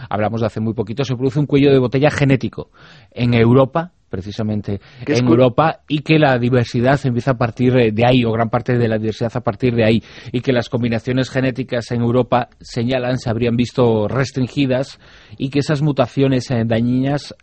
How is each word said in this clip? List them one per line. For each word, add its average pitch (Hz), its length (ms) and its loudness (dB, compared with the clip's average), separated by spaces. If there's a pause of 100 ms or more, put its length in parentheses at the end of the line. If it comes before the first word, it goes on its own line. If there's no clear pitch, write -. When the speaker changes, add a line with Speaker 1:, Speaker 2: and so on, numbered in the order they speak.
Speaker 1:
hablamos 107 320 -2
de 113 60 0
hace 107 120 -6
muy 110 140 -2
poquito, 110 300 -6
se 127 120 -4
produce 131 240 -2
un 147 60 0
cuello 139 260 4
de 135 60 6
botella 127 320 2
genético - 600 -2 (400)
en 120 240 0
Europa, 131 580 4 (160)
precisamente 101 720 -6 (260)
Speaker 2:
Que 143 80 -2
es 120 60 2
Speaker 1:
en 123 60 2
Speaker 2:
cu- 123 80 4
Speaker 1:
Europa, 127 540 2
y 151 120 -2
que 156 200 2
la 135 180 4
diversidad 123 640 0
empieza 120 280 -2
a 123 60 -2
partir, 123 400 0
eh, 113 140 4
de 110 140 0
ahí, 123 200 4
o 113 60 0
gran 110 180 0
parte 120 280 -2
de 120 100 2
la 110 100 0
diversidad 110 380 -4
a 123 60 -6
partir 120 340 -2
de 117 100 2
ahí, 110 180 2 (280)
y 127 100 -4
que 135 100 -2
las 120 180 -2
combinaciones 120 600 -2
genéticas 127 600 -4
en 120 100 -2
Europa, 120 480 0 (100)
señalan, 123 580 -4
se 117 120 -6
habrían 117 260 0
visto 117 520 2
restringidas 127 920 -2 (380)
y 135 120 -6
que 139 100 -2
esas 143 220 -2
mutaciones, 135 680 0
eh, 117 140 0
dañinas 123 760 -2